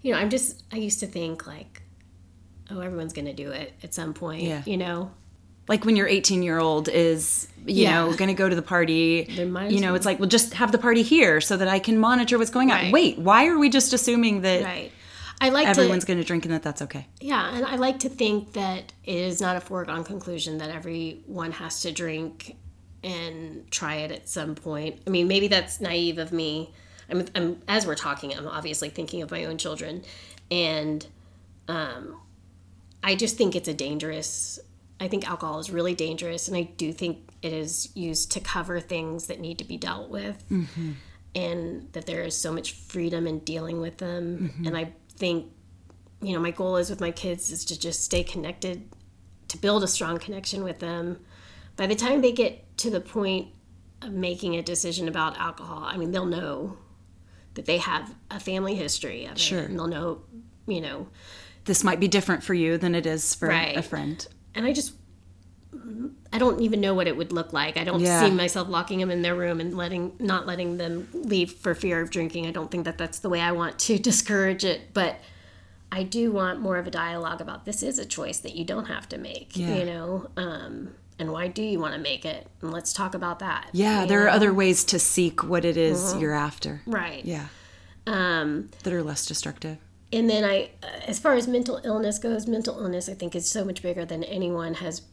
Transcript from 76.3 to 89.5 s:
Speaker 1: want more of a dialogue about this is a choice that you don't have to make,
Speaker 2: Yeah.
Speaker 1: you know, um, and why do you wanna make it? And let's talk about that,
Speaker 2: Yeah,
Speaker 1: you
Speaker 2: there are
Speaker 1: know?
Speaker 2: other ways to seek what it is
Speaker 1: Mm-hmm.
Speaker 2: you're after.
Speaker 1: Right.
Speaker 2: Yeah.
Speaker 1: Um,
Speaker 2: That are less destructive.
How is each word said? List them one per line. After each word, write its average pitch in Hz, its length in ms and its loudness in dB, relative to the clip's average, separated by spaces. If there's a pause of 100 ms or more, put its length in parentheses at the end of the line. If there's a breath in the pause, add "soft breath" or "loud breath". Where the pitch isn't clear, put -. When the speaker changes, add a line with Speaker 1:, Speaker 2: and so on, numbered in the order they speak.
Speaker 1:
want 190 300 0
more 190 160 0
of 175 100 -4
a 175 40 -8
dialogue 170 500 -4
about 147 240 -12
this - 180 -4
is 262 160 -2
a - 60 -4
choice - 340 -6
that - 160 -8
you 165 100 -4
don't 214 200 -4
have - 240 -8
to - 80 -8
make, - 380 -12
Speaker 2:
Yeah. 175 220 0
Speaker 1:
you 180 80 0
know, 170 520 -6
um, 170 520 -8 (300)
and 160 120 -6
why 170 160 -4
do 180 140 -6
you 214 180 0
wanna 151 200 -4
make 143 260 -4
it? - 220 -8 (140)
And 160 100 -6
let's 165 220 -6
talk 185 200 -4
about 175 260 -6
that, 175 340 -6
Speaker 2:
Yeah, 208 280 4
Speaker 1:
you 185 60 2
Speaker 2:
there 202 160 6
are 208 40 8
Speaker 1:
know? - 40 8
Speaker 2:
other 208 220 8
ways 190 320 6
to 185 140 2
seek - 440 4
what 170 200 2
it 170 140 2
is 160 220 4
Speaker 1:
Mm-hmm. 185 220 0
Speaker 2:
you're 151 120 2
after. 147 520 -4
Speaker 1:
Right. 175 380 -4
Speaker 2:
Yeah. 151 240 -6 (600 soft breath)
Speaker 1:
Um, 170 640 0 (140)
Speaker 2:
That 180 100 0
are 175 100 0
less 151 220 -4
destructive. 156 520 -6 (360)